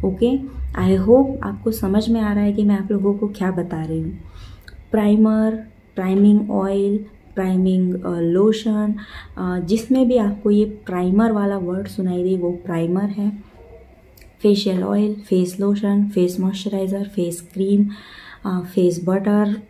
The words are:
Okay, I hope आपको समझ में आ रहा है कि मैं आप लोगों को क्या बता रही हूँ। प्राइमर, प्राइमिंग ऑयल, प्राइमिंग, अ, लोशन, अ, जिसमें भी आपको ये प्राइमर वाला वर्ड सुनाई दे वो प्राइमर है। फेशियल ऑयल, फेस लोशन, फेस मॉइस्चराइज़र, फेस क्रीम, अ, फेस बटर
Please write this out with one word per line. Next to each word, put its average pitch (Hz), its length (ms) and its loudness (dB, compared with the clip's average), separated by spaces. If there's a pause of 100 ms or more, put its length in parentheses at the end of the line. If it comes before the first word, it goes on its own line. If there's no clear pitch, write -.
Okay, 233 340 0 (340)
I 185 360 0
hope 269 340 4
आपको 202 280 -6
समझ 214 380 0
में 226 120 2
आ 208 120 -2
रहा 208 120 2
है 208 80 2
कि 208 120 0
मैं 202 140 4
आप 190 120 -4
लोगों 202 240 0
को 202 140 -4
क्या 190 220 -2
बता 170 320 -4
रही 160 180 -6
हूँ। 160 180 -8 (720)
प्राइमर, 220 800 2 (260)
प्राइमिंग 208 560 4
ऑयल, 202 540 0 (300)
प्राइमिंग, 185 600 0
अ, 180 260 -4
लोशन, 208 720 2 (440)
अ, 180 200 -4
जिसमें 226 500 0
भी 247 80 4
आपको 208 340 0
ये 208 140 4
प्राइमर 196 680 0
वाला 202 260 0
वर्ड 185 300 -6
सुनाई 180 340 -2
दे 185 140 0
वो 175 140 -2
प्राइमर 175 540 -2
है। 202 460 -4 (920)
फेशियल 202 400 2
ऑयल, 202 320 0
फेस 185 460 -2
लोशन, 202 480 0
फेस 180 320 0
मॉइस्चराइज़र, 196 640 -4
फेस 170 480 -6
क्रीम, 202 360 2 (580)
अ, 185 140 -2
फेस 180 440 0
बटर 208 640 0